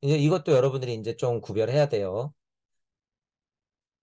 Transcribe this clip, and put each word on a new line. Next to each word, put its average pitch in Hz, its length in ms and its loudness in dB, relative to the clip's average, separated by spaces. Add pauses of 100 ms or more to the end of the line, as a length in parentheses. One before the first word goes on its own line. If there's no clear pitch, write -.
이제 143 180 2
이것도 156 340 2
여러분들이 127 420 2
이제 113 220 -6
좀 120 240 -2
구별해야 113 480 0
돼요. 107 440 -4 (1700)